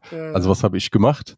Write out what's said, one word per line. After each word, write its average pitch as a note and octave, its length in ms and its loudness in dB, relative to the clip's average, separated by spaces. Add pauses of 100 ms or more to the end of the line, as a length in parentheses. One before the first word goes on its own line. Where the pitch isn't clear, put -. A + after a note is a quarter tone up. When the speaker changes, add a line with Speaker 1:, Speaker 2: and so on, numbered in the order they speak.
Speaker 1:
Ja. D#3+ 220 -12
Speaker 2:
Also F#2 180 0
was - 140 2
habe G2 120 0
ich - 140 -6
gemacht? B2 480 0